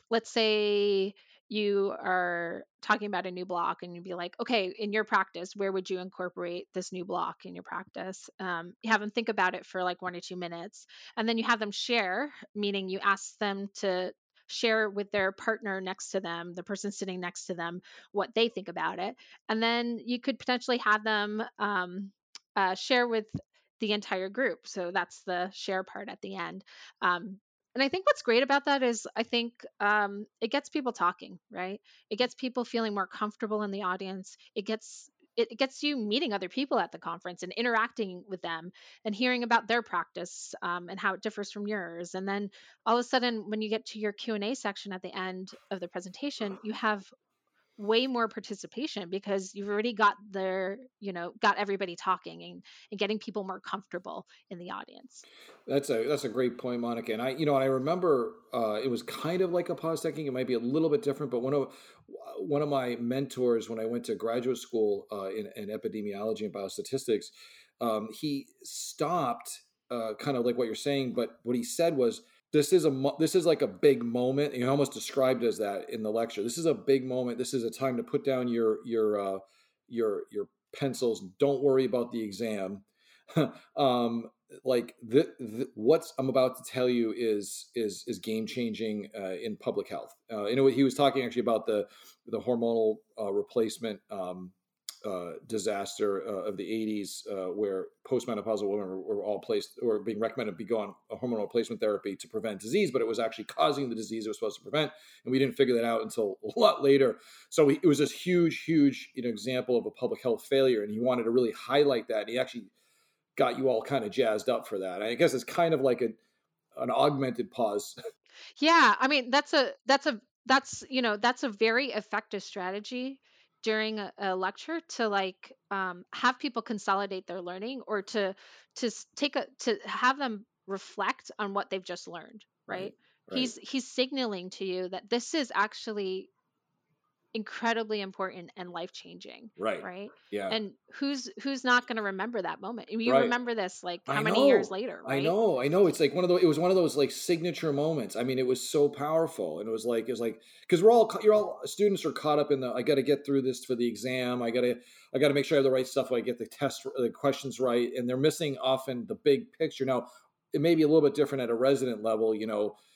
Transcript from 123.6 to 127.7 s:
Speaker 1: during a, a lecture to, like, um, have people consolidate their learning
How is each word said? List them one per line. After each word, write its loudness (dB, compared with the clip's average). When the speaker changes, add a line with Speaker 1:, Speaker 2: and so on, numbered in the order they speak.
Speaker 1:
during 0
a, -8
a 0
lecture -4
to, -2
like, -2
um, -4
have 2
people -4
consolidate -2
their -8
learning -8